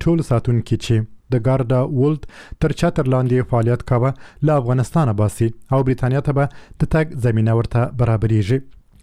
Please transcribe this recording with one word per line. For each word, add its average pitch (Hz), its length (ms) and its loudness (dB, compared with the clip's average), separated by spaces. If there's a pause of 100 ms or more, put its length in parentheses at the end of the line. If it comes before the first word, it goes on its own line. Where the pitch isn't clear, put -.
ټول 165 260 2
ساتونکي 117 560 0
چې 117 100 2 (380)
د 127 140 2
ګارډا 131 320 2 (160)
وولت 143 320 0 (340)
تر 156 200 0
چتر 160 320 0
لاندې 127 400 0
فعالیت 117 360 0
کاوه 127 240 0 (360)
له 147 120 2
افغانستانه 123 600 0
باسي 113 260 0 (220)
او 131 180 2
بریتانیا 131 400 0
ته 139 100 0
به 143 140 2
د - 420 -6
تګ 156 320 -2
زمینه 113 320 2
ورته 117 300 0 (100)
برابریږي. 113 680 0 (380)